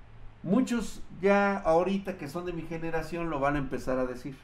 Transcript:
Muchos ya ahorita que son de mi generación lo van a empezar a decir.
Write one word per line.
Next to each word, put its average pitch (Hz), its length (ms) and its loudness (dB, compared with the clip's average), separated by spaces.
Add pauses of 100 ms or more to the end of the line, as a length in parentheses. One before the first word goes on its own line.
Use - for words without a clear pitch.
(440)
Muchos 233 580 2 (200)
ya 196 360 4
ahorita 185 600 2
que 143 120 -10
son 175 160 -6
de 180 80 -4
mi 165 80 -6
generación 165 680 -2
lo 147 100 -2
van 143 180 2
a - 20 0
empezar 131 400 -2
a 131 60 2
decir. 123 380 -8